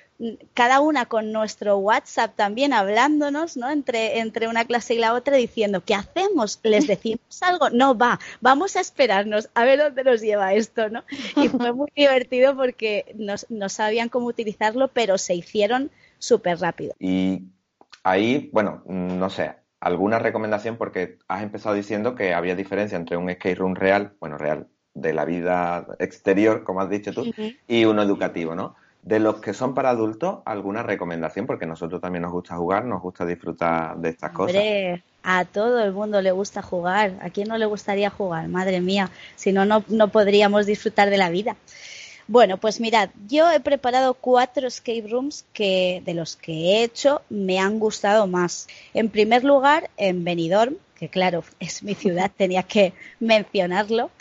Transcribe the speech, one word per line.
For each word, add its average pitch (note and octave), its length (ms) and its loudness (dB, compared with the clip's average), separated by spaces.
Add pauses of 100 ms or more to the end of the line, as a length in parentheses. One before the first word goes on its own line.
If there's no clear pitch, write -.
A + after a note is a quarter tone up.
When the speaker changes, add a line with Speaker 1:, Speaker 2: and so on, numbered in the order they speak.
(200)
Speaker 1:
mm, A3+ 100 -8 (240)
cada B3+ 280 4
una D4 260 2
con G#3+ 240 -2
nuestro G#3 460 -2
WhatsApp A3 580 0
también A3 380 0
hablándonos, C#4+ 840 0
¿no? A#3+ 140 -6
Entre, A#3 480 -2
entre A3+ 280 -4
una A3+ 180 -2
clase A#3 280 -2
y A#3 60 -2
la A3+ 140 2
otra C#4 220 2
diciendo, G#3 480 0
"¿Qué G#3 120 0
hacemos? D#4 680 -2
¿Les A3 240 4
decimos - 540 -4
algo? F4+ 300 2
No, B3 260 6
va, A#3 220 2 (220)
vamos C#4 340 4
a F#4 60 0
esperarnos G#3+ 760 0
a A#3 100 4
ver C4+ 140 6
dónde C4+ 240 0
nos A#3+ 180 4
lleva G3+ 320 2
esto", G#3+ 360 0
¿no? A#3 140 -10 (340)
Y C#4 120 6
fue A#3+ 240 0
muy C#4 220 -4
divertido C4 600 4
porque A3 600 -4
no, G#3 180 -6 (160)
no G3+ 200 -6
sabían A3+ 400 -2
cómo A#3+ 180 -2
utilizarlo, A3+ 640 -2
pero G3+ 280 0
se - 180 -2
hicieron G3+ 540 -2 (300)
súper F3 400 0
rápido. E3+ 400 -6
Speaker 2:
Y F#2 440 0 (600)
ahí, A2 500 2
bueno, G2+ 320 -2
no F#2 460 -4
sé, D2+ 220 -6 (260)
alguna F#2+ 400 0
recomendación, A2 580 -4
porque F#2 400 -6 (100)
has F#2+ 160 -6
empezado G#2 320 -6
diciendo G#2+ 400 -4
que F#2 180 -2
había F2 220 -2
diferencia G2 420 -4
entre E2+ 200 -6
un F2+ 120 -4
escape F2+ 260 -4
room F#2 200 -4
real, G2 440 0
bueno, D2+ 180 -12
real, D2 300 -6 (260)
de D#2 200 -4
la D2+ 120 -2
vida F2 600 -2 (140)
exterior, G#2+ 640 0
como F#2 160 -6
has F#2+ 100 -4
dicho G#2 220 -6
tú, A2+ 120 -6
Speaker 1:
Ujú. A3 280 -8 (160)
Speaker 2:
y A#2 160 2
uno G#2+ 180 4
educativo, E2+ 540 -2
¿no? A#2 200 -10 (260)
De G#2+ 180 0
los G#2+ 220 2
que G#2 120 -6
son C#3+ 220 -4
para C3+ 140 0
adultos, A#2 560 -2
¿alguna G#2 380 -6
recomendación? F2+ 600 -6
Porque G#2 200 -6
a - 20 -6
nosotros E2 340 -8
también F2+ 220 -6
nos F2 80 -6
gusta F2 240 -8
jugar, F#2 300 -2
nos G2 160 -6
gusta F2+ 240 -8
disfrutar E2 720 -4
de E2 120 -4
estas - 220 -8
cosas. F3 240 -2
Speaker 1:
Hombre, G3 480 -2 (180)
a F#3 240 0
todo A3+ 380 -2
el G3 80 0
mundo G#3 300 -2
le F#3+ 100 2
gusta G3 300 -4
jugar. F#3 600 -2
¿A F3 80 -10
quién G3+ 200 -6
no A3+ 80 -4
le A3 80 0
gustaría G3+ 440 -2
jugar? E3 380 -6
Madre F#3 320 -2
mía, F#3 300 0 (260)
si - 160 -2
no, G3 140 4
no, G#3+ 240 2
no G#3+ 180 4
podríamos G3+ 580 4
disfrutar G3+ 440 0
de G3+ 80 2
la F#3 120 2
vida. G#3 260 -4 (720)
Bueno, G#3 300 6
pues G#3+ 220 -2
mirad, A3 300 2 (180)
yo D#4 240 4
he D4+ 80 4
preparado C4 560 2
cuatro B3+ 520 2
escape A3+ 400 -8
rooms B3+ 460 -6
que, F#3 520 0
de F3 100 -4
los E3 220 -6
que - 160 -10
he F#3 300 2
hecho, C#4 460 0
me F#3+ 300 -2
han G3+ 200 0
gustado G#3+ 460 2
más. F3+ 420 -2 (280)
En G#3+ 140 0
primer A3 340 2
lugar, C#4+ 540 4
en F3+ 260 -2
Benidorm, F3+ 540 0 (200)
que D#3 120 -12
claro, F3+ 340 0 (160)
es - 240 -12
mi G3+ 100 -6
ciudad, F#3 400 -2
<laughs> - 20 -20
tenía F#3 280 0
que F#3+ 300 2 (260)
mencionarlo, G#3+ 880 0 (120)